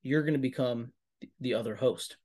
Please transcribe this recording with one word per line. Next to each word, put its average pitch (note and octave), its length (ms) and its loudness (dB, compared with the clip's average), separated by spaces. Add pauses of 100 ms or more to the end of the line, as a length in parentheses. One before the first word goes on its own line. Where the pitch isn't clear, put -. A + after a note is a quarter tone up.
you're D3 200 2
gonna D3+ 160 2
become B2 540 -2 (280)
th-, - 200 -16
the B2 140 0
other A2 200 -2
host - 500 0